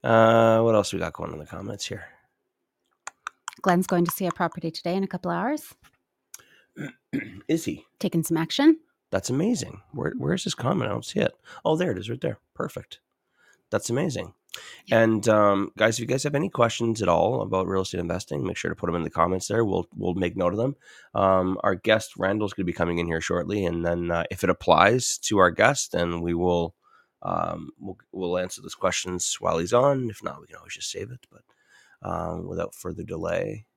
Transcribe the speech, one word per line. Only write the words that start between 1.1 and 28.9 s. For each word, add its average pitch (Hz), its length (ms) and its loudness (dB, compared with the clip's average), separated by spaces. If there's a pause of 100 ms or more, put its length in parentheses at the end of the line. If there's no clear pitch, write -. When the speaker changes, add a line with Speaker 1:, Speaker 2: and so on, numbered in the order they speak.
Speaker 1:
going 78 180 -10
in 78 80 -12
the 76 60 -14
comments 98 400 -10
here? 92 200 -10 (1600)
Speaker 2:
Glenn's 180 260 2
going 175 180 2
to 170 60 -2
see - 140 -6
a 175 60 -2
property 165 400 -4
today 175 240 -6
in 196 80 0
a 190 40 -4
couple 180 240 -6
hours. 226 440 -4 (1400)
Speaker 1:
<clears throat> - 340 -8
Is 160 180 0
he? - 200 -8 (140)
Speaker 2:
Taking 175 240 -2
some 165 140 0
action. 294 420 4 (320)
Speaker 1:
That's - 180 -4
amazing. 147 520 -2 (120)
Where, - 240 -4
where 151 160 -2
is 185 120 -4
this 185 100 -4
comment? 123 340 -2
I 101 40 -4
don't 113 120 -6
see - 140 -4
it. - 140 0 (320)
Oh, 160 100 2
there 170 160 -2
it 92 60 -2
is 101 120 -10
right 123 120 -8
there. - 180 -6 (140)
Perfect. - 460 -10 (680)
That's 101 200 -4
amazing. 123 440 -2 (540)
Speaker 2:
Yeah. 113 160 4
Speaker 1:
And, 110 260 2
um, 101 480 4
guys, 113 200 4
if 120 40 -6
you 117 60 -8
guys 131 160 -2
have 147 120 -4
any 170 140 0
questions 117 520 0
at 92 80 2
all 92 320 4
about 92 260 -2
real 95 160 0
estate 92 160 -6
investing, 85 460 -4
make 92 120 -4
sure - 120 -4
to 80 60 -4
put 87 140 -4
'em 85 60 -2
in 85 80 -2
the 76 60 -4
comments 90 380 0
there. 113 180 2
We'll, 92 300 -2
we'll 92 200 -2
make 90 220 -2
note 87 160 2
of 104 60 -2
them. 135 160 -2 (400)
Um, 95 480 4
our 98 120 2
guest, 110 420 2
Randall's 98 360 0
gonna 92 120 -4
be 87 80 -4
coming 85 260 0
in 85 80 -2
here 82 140 -2
shortly. 90 440 -2
And 85 200 -2
then, 85 260 -2
uh, 85 200 0
if 98 120 -6
it 92 60 4
applies 92 720 4
to 104 200 0
our 90 120 8
guest, 117 420 2
then 85 280 0
we 85 120 -2
will, 87 420 2 (480)
um, 76 560 -4
we'll, 95 180 -12 (140)
we'll 90 280 -4
answer 90 220 -8
those 85 140 -14
questions 90 640 -2